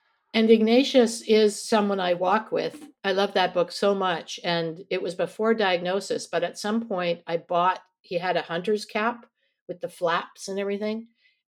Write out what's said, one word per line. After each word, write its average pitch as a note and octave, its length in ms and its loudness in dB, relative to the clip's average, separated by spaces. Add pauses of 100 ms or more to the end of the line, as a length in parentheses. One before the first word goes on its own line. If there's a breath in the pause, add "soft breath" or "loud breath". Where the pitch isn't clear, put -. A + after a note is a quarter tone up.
(320)
And A3+ 160 2
Ignatius A3+ 760 4
is G#3+ 380 4
someone G3+ 400 0
I F3+ 140 2
walk F#3 380 0
with. D#3+ 360 -6 (140)
I G3 100 0
love G3 220 0
that F3+ 180 2
book F3 200 0
so G3+ 240 2
much. F#3 480 -4
And E3 360 -2 (100)
it F#3 120 -2
was F3 140 -4
before G#3+ 380 0
Diagnosis, F#3 760 -2
but E3+ 160 -2
at F3 120 -4
some A3+ 300 -4
point F3 400 -2
I E3+ 120 -2
bought, F3 420 0 (200)
he - 160 -6
had F3 200 -2
a D#3 60 -2
hunter's F#3+ 420 -4
cap A#3 420 -4 (420)
with F3 120 -12
the E3+ 80 -6
flaps F3 600 -4
and G3 100 -6
everything. G#3+ 500 -4 (400)